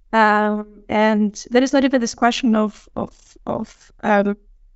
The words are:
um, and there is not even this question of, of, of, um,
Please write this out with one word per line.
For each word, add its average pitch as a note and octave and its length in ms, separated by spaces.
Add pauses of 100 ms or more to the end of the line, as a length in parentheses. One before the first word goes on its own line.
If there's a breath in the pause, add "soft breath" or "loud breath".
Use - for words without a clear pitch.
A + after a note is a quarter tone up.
(120)
um, G#3+ 760
and G#3+ 640
there A#3+ 120
is C4+ 100
not C#4 120
even C4 160
this A3+ 140
question A#3 400
of, G#3+ 400
of, - 420 (100)
of, - 460 (120)
um, G3+ 320 (400)